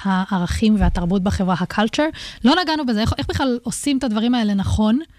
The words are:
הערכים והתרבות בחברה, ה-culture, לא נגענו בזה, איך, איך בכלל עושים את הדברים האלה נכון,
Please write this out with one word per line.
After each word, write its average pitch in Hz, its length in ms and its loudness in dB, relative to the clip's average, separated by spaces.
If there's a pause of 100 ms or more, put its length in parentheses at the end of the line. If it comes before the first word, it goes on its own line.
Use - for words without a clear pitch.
הערכים 190 760 0
והתרבות 180 440 2
בחברה, 190 360 0
ה-culture, 226 580 -2 (280)
לא 262 180 6
נגענו 311 240 -2
בזה, 220 140 0
איך, 233 180 0
איך 277 100 -4
בכלל 262 340 -2
עושים 269 360 -2
את 269 60 -2
הדברים 226 300 0
האלה 214 200 0
נכון, 214 440 2 (200)